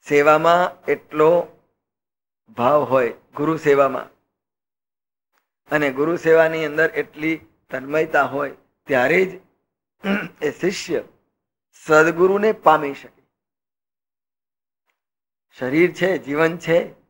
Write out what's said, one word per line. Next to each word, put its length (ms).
સેવામાં 760
એટલો 640
ભાવ 360
હોય 280
ગુરુ 200
સેવામાં, 540
અને 200
ગુરુ 260
સેવાની 480
અંદર 260
એટલી 560
તન્મયતા 520
હોય, 340
ત્યારે 380
જ 160
એ 80
શિષ્ય 540
સદગુરુને 800
પામી 420
શકે. 280
શરીર 360
છે, 240
જીવન 400
છે 520